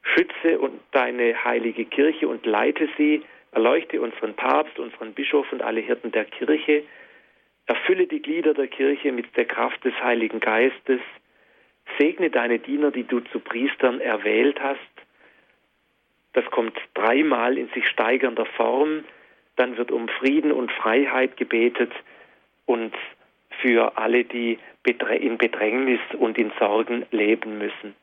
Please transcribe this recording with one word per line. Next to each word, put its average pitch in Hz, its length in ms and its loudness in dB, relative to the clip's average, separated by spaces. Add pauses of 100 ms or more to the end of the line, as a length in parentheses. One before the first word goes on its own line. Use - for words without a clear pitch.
"Schütze - 560 0
und 135 220 -4 (120)
deine 123 520 0
heilige 117 400 -2
Kirche 151 440 0
und 120 160 -6
leite 123 440 0 (100)
sie, 151 240 2 (300)
erleuchte 127 480 2
unseren 110 340 -6
Papst, 143 440 0
unseren 113 360 -10
Bischof 139 380 0
und 127 100 -6
alle 113 180 -2
Hirten 117 320 -4
der 110 120 0
Kirche. 147 600 0 (840)
Erfülle 180 400 2
die 156 140 -4
Glieder 156 320 0
der 135 160 0
Kirche 139 440 0
mit 120 240 -6
der 120 100 2
Kraft 120 380 -4
des 123 180 0
Heiligen 113 380 0
Geistes. 123 600 2 (960)
Segne 160 320 2
deine 117 280 0
Diener, 143 320 0
die 127 140 -4
du 120 160 -2
zu 120 200 -8
Priestern 127 600 -2
erwählt 113 600 2
hast." 139 200 -4 (1500)
Das 120 140 0
kommt 113 300 -2 (180)
dreimal 123 640 2
in 131 120 -4
sich - 200 -4
steigernder 117 560 0
Form. 147 600 0 (520)
Dann 123 200 0
wird 120 160 -2
um 117 160 -2
Frieden 147 420 2
und 127 220 0
Freiheit 127 640 0
gebetet 120 560 0 (720)
und 220 260 0 (680)
für 117 360 4
alle, 117 280 2
die 117 340 -4 (240)
bedrä-, 117 340 0
in 117 220 -2
Bedrängnis 120 600 0 (180)
und 113 180 0
in 107 220 0
Sorgen 113 540 0
leben 107 460 0
müssen. 104 440 -10